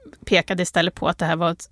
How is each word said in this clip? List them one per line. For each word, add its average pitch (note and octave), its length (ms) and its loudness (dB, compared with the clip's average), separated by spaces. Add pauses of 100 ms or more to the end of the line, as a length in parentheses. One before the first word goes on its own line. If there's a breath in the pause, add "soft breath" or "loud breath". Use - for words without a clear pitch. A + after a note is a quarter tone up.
(240)
pekade F3+ 380 2
istället E3+ 320 0
på - 140 -2
att F3 100 0
det E3 80 0
här D#3+ 100 0
var E3 140 2
ett, - 220 -8